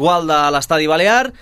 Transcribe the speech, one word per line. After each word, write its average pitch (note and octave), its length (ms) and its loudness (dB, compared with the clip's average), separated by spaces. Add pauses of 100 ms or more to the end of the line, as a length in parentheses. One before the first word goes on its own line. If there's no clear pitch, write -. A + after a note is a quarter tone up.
Gualda D#3+ 420 0
a D3 80 0
l'Estadi D3+ 380 -2
Balear, G#3+ 400 0 (120)